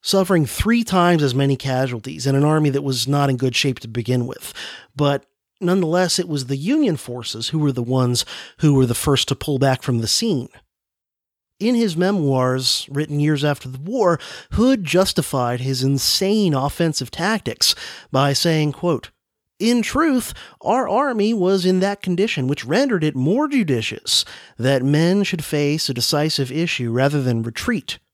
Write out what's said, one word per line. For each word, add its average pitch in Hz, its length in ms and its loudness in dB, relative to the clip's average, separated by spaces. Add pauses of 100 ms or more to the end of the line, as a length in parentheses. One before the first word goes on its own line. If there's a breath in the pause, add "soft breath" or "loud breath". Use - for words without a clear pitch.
suffering 180 460 2
three 233 360 0
times 175 380 4
as 131 140 0
many 139 200 2
casualties 127 680 -4
in 135 80 2
an 139 100 4
army 151 280 2
that 139 120 -2
was 127 240 -2
not 143 220 2
in 131 80 0
good 127 180 -2
shape 135 260 0
to 117 60 -14
begin 120 380 -2
with. - 300 -14 (400 loud breath)
But 143 320 0 (340)
nonetheless, 180 580 2
it 180 100 -4
was 143 160 -4
the 135 100 -2
Union 208 400 0
forces 120 540 -10
who 156 100 -2
were 147 140 2
the 123 100 -4
ones 123 400 2 (360 loud breath)
who 151 140 4
were 131 120 6
the 117 100 0
first 131 320 2
to 127 80 -2
pull 139 240 -4
back 131 240 2
from 120 160 0
the 113 80 -2
scene. 160 400 -2 (1120)
In 233 160 2
his 214 220 0
memoirs, 135 920 0
written 147 300 -4
years 147 240 2
after 147 240 -2
the 131 100 -12
war, 180 440 0 (300 loud breath)
Hood 233 340 2
justified 139 760 0
his 127 240 -2
insane 185 720 2
offensive 143 580 -2
tactics - 640 -2 (340 loud breath)
by 139 220 2
saying, 151 400 2
quote, 170 380 -4 (500)
"In 240 220 2
truth, 269 520 0 (280 loud breath)
our 233 260 0
army 226 460 0
was 190 320 2
in 185 160 4
that 196 200 -2
condition 180 460 -2
which 143 160 -2
rendered 196 400 0
it 151 100 0
more 196 360 0
judicious 147 760 -2 (340 loud breath)
that 131 240 2
men 165 440 2
should 165 180 -6
face 147 460 -2
a 139 40 -4
decisive 143 600 -2
issue 135 360 -2
rather 135 320 2
than 120 220 0
retreat. - 560 -4 (140)